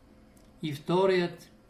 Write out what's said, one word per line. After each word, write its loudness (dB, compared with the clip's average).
И -6
вторият, 0